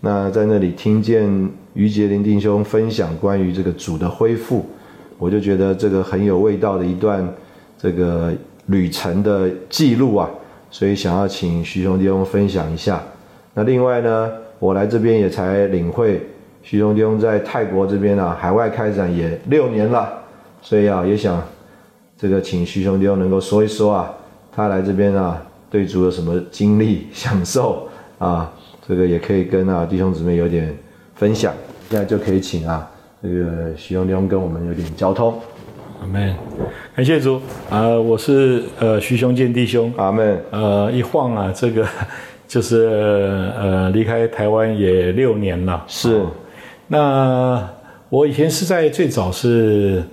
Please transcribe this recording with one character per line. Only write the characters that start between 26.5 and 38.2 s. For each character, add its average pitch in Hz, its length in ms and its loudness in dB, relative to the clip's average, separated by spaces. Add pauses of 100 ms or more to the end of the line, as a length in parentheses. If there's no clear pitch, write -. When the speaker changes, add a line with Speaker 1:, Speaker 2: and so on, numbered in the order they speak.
Speaker 1:
经 104 300 2
历、 107 320 0
享 98 320 -4
受 123 420 -2 (320)
啊， 85 320 -2 (380)
这 92 80 0
个 90 100 2
也 85 120 2
可 98 160 -2
以 92 100 2
跟 95 240 0
啊 87 160 0
弟 90 140 -2
兄 92 120 2
姊 82 140 -4
妹 87 120 2
有 85 120 2
点 80 260 -2 (420)
分 104 180 2
享。 110 180 -2 (380)
现 107 80 -2
在 98 80 -2
就 104 100 0
可 98 160 -2
以 95 80 2
请 82 260 -6
啊， 80 240 -6 (320)
这 - 60 -6
个 82 480 -4
徐 - 180 -10
雄 92 120 0
弟 95 80 0
兄 95 120 0
跟 95 140 0
我 92 80 -4
们 82 180 -6
有 85 60 -4
点 82 240 -6
交 95 160 0
通。 113 260 0 (600)
Speaker 2:
阿 98 60 -12
们， 95 280 -2 (600)
感 127 100 0
谢 156 140 4
主。 131 220 0 (300)
啊， 110 180 2
我 113 300 4
是， 135 440 4 (160)